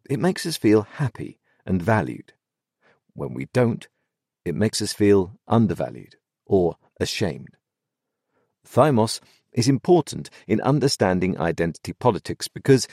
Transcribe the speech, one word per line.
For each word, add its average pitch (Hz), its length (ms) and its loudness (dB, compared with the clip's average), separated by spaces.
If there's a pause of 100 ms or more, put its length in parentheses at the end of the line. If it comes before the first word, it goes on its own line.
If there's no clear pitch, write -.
it 135 100 -4
makes 139 260 -2
us 165 120 -8
feel 107 260 4
happy - 540 -8 (300)
and 92 160 -2
valued. 85 500 -2 (800)
When 73 220 -10
we 67 180 -8
don't, 120 340 0 (560)
it 85 120 -6
makes 107 260 -2
us 104 120 -6
feel 101 440 2 (100)
undervalued 78 680 -2 (320)
or 87 300 2 (220)
ashamed. 80 580 -6 (1080)
Thymos 120 540 2 (320)
is 117 160 0
important 139 640 0 (180)
in - 140 0
understanding 95 760 0
identity 85 540 -4
politics 87 560 -4
because - 440 2